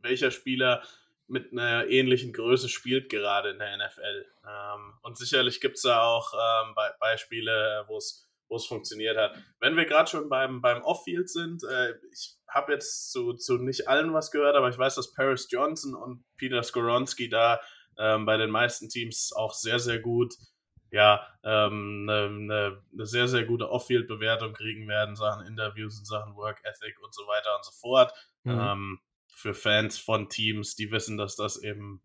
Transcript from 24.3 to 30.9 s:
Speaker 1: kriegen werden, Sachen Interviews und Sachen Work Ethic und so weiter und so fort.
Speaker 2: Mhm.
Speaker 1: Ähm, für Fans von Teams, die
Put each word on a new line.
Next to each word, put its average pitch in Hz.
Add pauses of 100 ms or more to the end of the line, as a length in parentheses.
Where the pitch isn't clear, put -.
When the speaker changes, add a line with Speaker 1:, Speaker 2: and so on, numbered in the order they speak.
Speaker 1:
kriegen 107
werden, 107
Sachen 104
Interviews 107
und 101
Sachen 104
Work 104
Ethic 107
und 107
so 107
weiter 104
und 101
so -
fort. 123 (340)
Speaker 2:
Mhm. 120
Speaker 1:
Ähm, 101 (320)
für -
Fans 107
von 107
Teams, 107
die 104